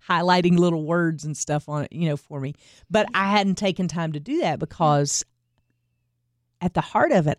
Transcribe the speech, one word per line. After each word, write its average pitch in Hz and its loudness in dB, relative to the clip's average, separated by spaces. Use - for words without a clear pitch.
highlighting 175 4
little 170 2
words 165 -2
and 151 -8
stuff - -4
on 147 -4
it, - -14
you 165 -2
know, 147 -2
for 147 -12
me. 135 -8
But 214 2
I 196 0
hadn't 196 2
taken 190 -2
time 160 -4
to 147 -6
do 262 -4
that 170 -2
because 147 0
at 175 -4
the 165 -2
heart 277 0
of 175 4
it, - 0